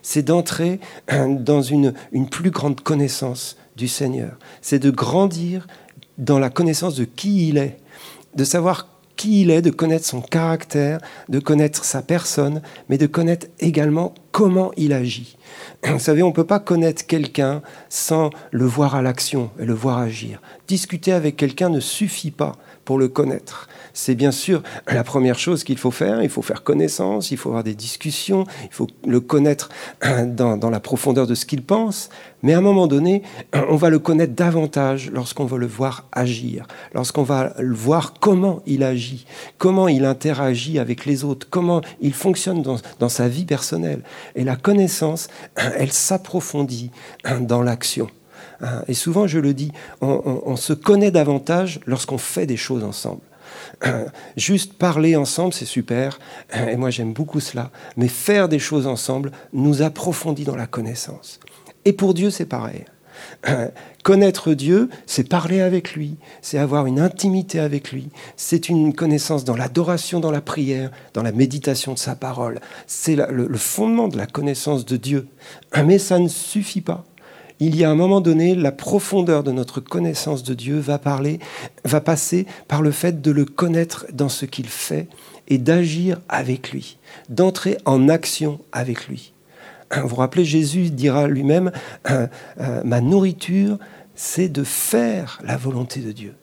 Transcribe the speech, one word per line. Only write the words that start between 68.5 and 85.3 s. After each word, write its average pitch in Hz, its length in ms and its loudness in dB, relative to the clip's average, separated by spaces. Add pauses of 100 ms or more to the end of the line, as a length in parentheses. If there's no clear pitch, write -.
une 156 240 4
connaissance 151 500 0
dans 123 120 0
l'adoration, 170 640 -2
dans 160 120 0
la 147 100 -2
prière, 131 500 -4 (220)
dans 110 100 -2
la 113 80 -2
méditation 131 600 0
de 120 60 -6
sa 127 160 -4
parole. 123 440 -6 (280)
C'est - 280 -2
la, 143 160 0
le, 123 160 0
le - 100 -4
fondement 226 500 0
de 135 100 -4
la 104 80 -4
connaissance 139 600 -2
de 123 120 -2
Dieu. 135 300 -2 (580)
Mais 190 140 8
ça 185 200 2
ne 175 80 4
suffit - 540 -4
pas. 170 240 -8 (540)
Il 156 180 2
y 170 80 4
a 156 40 6
un 151 60 4
moment 185 240 6
donné, 170 360 4
la 143 160 2
profondeur 170 720 0
de 135 80 0
notre 127 280 -4
connaissance 156 640 -4
de 127 100 -4
Dieu 131 260 -2
va 143 180 0
parler, 143 420 -2 (460)
va 147 160 2
passer 175 440 0 (220)
par 147 140 0
le 151 100 4
fait 165 300 -2
de 151 100 4
le 143 140 4
connaître 165 680 -2
dans 139 160 -2
ce - 180 -6
qu'il 120 220 -8
fait 78 400 -6 (400)